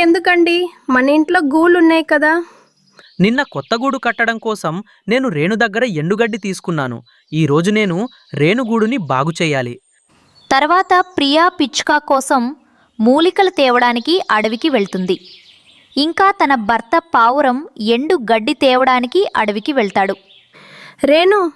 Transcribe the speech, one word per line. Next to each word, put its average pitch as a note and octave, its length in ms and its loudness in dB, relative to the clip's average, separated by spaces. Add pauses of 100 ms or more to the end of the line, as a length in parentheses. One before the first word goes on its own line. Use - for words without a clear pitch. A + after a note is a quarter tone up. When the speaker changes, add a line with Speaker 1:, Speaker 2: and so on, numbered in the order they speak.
Speaker 1:
ఎందుకండి? F4 520 2 (340)
మన B3+ 180 2 (100)
ఇంట్లో F4 220 0 (140)
గూళ్ళున్నాయి E4 580 4
కదా. D4+ 200 2 (880)
Speaker 2:
నిన్న A#3 200 2 (140)
కొత్త D3 280 -6
గూడు C4+ 240 -2
కట్టడం A3+ 300 -2 (100)
కోసం G3+ 280 -4 (340)
నేను B3+ 180 0 (100)
రేణు E3 260 0
దగ్గర A3+ 220 -2 (160)
ఎండుగడ్డి G#3+ 460 -2
తీసుకున్నాను. D3+ 520 -6 (340)
ఈ D#3 180 0
రోజు E3+ 200 0
నేను G#3 280 -2 (420)
రేణు F#3+ 300 0
గూడుని A3+ 280 0 (140)
బాగు C#3 200 -2 (100)
చేయాలి. C3 320 -4 (800)
Speaker 3:
తర్వాత E4 400 0 (240)
ప్రియా C#4+ 280 2 (140)
పిచ్చుక - 340 -2 (180)
కోసం C4+ 320 0 (560)
మూలికలు E4 600 2
తేవడానికి B3 560 0 (160)
అడవికి A3 440 -2
వెళ్తుంది. F#3+ 420 -2 (800)
ఇంకా D#4+ 300 0 (140)
తన C#4 120 2 (160)
భర్త A#3 260 -2 (200)
పావురం B3+ 440 2 (360)
ఎండు D4 200 2 (160)
గడ్డి A#3 240 0 (100)
తేవడానికి B3+ 560 2 (160)
అడవికి G#3 420 -4
వెళ్తాడు. G3 360 0 (960)
Speaker 1:
రేణు, F4+ 280 4 (180)